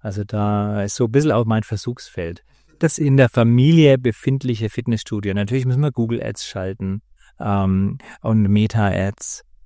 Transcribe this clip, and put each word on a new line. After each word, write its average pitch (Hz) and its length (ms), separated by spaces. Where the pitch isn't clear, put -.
Also 104 200
da 104 580
ist 101 140
so 123 100
ein 110 60
bisschen 143 200
auch 113 140
mein 110 160
Versuchsfeld. - 800
Das 160 180
in 139 200
der 127 120
Familie 131 720
befindliche 123 720
Fitnessstudio. 104 640
Natürlich 117 320
müssen 127 140
wir 147 100
Google 117 320
Ads 113 240
schalten, 95 560
ähm, 98 600
und 110 220
Meta 104 440
Ads 95 560